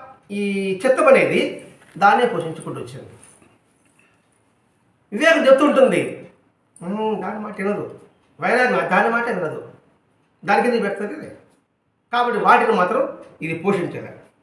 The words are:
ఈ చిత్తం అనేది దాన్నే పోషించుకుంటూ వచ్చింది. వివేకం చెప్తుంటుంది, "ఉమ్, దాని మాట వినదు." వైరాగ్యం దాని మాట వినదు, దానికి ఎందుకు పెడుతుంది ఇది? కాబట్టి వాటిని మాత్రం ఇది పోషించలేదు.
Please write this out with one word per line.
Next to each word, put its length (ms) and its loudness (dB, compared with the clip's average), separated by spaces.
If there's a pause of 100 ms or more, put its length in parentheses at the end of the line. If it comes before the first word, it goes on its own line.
(320)
ఈ 120 -6 (420)
చిత్తం 220 2
అనేది 320 4 (580)
దాన్నే 280 4
పోషించుకుంటూ 560 -6
వచ్చింది. 320 -16 (2000)
వివేకం 360 4
చెప్తుంటుంది, 840 4 (500)
"ఉమ్, 400 -4
దాని 180 -8
మాట 180 -12
వినదు." 420 -6 (400)
వైరాగ్యం 500 0
దాని 200 2
మాట 160 -2
వినదు, 480 -6 (680)
దానికి 240 2
ఎందుకు 160 0
పెడుతుంది 300 -6
ఇది? 220 -16 (800)
కాబట్టి 260 -2
వాటిని 320 4
మాత్రం 300 2 (400)
ఇది 220 -6
పోషించలేదు. 560 -4 (240)